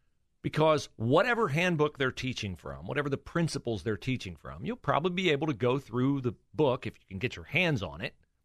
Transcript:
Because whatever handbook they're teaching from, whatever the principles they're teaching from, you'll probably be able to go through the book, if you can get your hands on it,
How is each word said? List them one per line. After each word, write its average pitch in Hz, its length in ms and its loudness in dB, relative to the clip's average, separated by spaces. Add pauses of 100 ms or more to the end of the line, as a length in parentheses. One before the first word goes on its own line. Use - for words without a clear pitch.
(440)
Because 151 520 2
whatever 202 540 4
handbook 151 480 2
they're 131 140 2
teaching 107 440 -6
from, 69 300 -12
whatever 139 240 -2
the 135 80 -2
principles 135 640 -2
they're 107 160 -2
teaching 98 380 -6
from, 85 280 -14
you'll 226 140 -6
probably 147 340 0
be 180 200 2
able 147 160 0
to 151 60 2
go 123 260 2
through 131 420 0
the 120 140 -2 (180)
book, 123 320 2
if 104 140 -6
you - 80 -20
can 95 100 -10
get - 180 -4
your 85 100 -12
hands 160 360 2
on 78 200 -8
it, - 140 -8 (300)